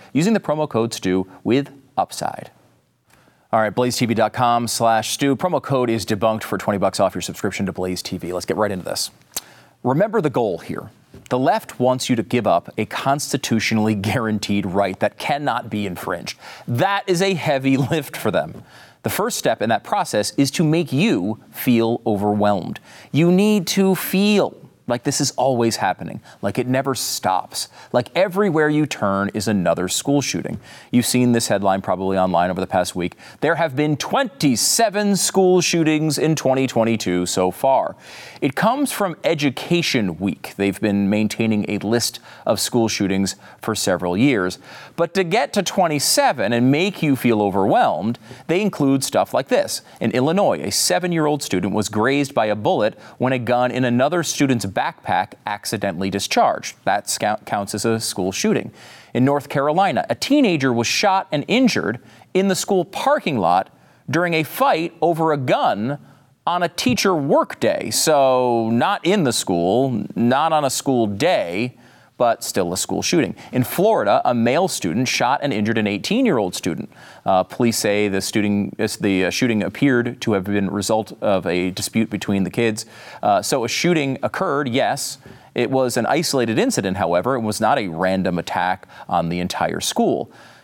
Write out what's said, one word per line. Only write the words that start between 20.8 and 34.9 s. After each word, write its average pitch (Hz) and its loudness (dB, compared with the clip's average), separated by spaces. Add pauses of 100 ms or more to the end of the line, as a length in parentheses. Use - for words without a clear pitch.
you 127 0 (100)
feel 117 2
overwhelmed. 104 0 (320)
You 170 4
need 208 4
to 190 2
feel 202 2 (320)
like 120 -2
this 143 -2
is 131 0
always 120 2
happening, - -4 (220)
like 98 -4
it 123 0
never 131 0
stops, - -4 (240)
like 123 0
everywhere 175 2
you 151 2
turn 98 -2
is 104 -4
another 90 2
school 143 0
shooting. - -6 (320)
You've 120 4
seen 123 2
this 117 2
headline 98 2
probably 95 -2
online 92 2
over 90 -4
the 92 -2
past 90 -2
week. 90 -4 (280)
There 156 2
have 151 -2
been 151 0
twenty-seven 202 0